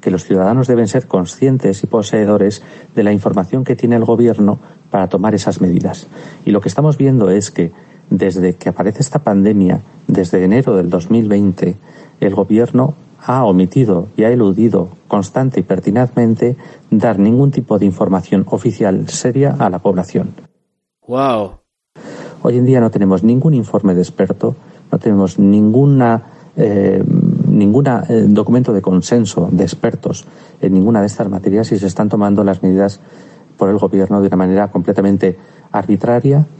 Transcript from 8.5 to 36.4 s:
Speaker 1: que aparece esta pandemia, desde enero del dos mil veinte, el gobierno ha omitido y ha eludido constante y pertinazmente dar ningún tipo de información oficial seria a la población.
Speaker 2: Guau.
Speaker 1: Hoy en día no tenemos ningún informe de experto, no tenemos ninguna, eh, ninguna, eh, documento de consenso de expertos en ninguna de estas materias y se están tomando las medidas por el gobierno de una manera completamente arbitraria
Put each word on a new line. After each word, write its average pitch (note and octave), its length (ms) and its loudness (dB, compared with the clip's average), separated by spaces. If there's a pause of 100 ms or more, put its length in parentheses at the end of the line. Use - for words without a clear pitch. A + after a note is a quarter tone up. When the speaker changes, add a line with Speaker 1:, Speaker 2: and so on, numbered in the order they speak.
Speaker 1:
que - 140 -6
aparece F#2 320 -4
esta - 180 -4
pandemia, G2 600 2 (260)
desde F#2 380 0
enero A2+ 320 2
del F2 140 0
dos F2+ 200 -4
mil A2+ 160 2
veinte, G2+ 500 0 (440)
el F#2+ 140 0
gobierno A2+ 600 0 (300)
ha B2+ 200 0
omitido F#2+ 720 2
y A2 80 2
ha A2+ 60 2
eludido G2+ 600 0 (180)
constante G#2+ 520 -2
y - 20 -4
pertinazmente A#2 960 0 (340)
dar G2+ 280 0
ningún B2 320 4
tipo A2+ 280 -2
de G2 80 2
información F#2+ 600 0
oficial G#2 640 -2
seria C3+ 500 -2
a A2 120 0
la F2+ 80 -6
población. F2+ 560 -4 (720)
Speaker 2:
Guau. A#2+ 540 -2 (840)
Speaker 1:
Hoy A#2+ 140 0
en B2 100 2
día B2+ 140 4
no A2+ 100 2
tenemos F#2+ 340 0
ningún C#3 300 2
informe G2+ 400 0
de F2+ 80 2
experto, - 520 -4 (380)
no - 60 -2
tenemos G2 400 0
ninguna, A2+ 840 4 (340)
eh, G2 460 0 (460)
ninguna, A2 600 2
eh, A2 200 2
documento A2+ 440 2
de G2 80 0
consenso F#2 680 0
de F#2 140 2
expertos - 600 -6 (360)
en F#2 120 0
ninguna G#2 280 2
de G2+ 80 0
estas G2+ 200 -6
materias G2 440 -2
y G#2+ 60 0
se G2 80 -4
están G#2 220 -2
tomando G2+ 360 0
las F3+ 180 -2
medidas F#3+ 380 0 (560)
por G2 120 -2
el G2+ 100 0
gobierno G2 420 0
de G2 80 2
una F#2 80 -2
manera F#2+ 340 0
completamente G2 680 0 (360)
arbitraria B2 760 0 (140)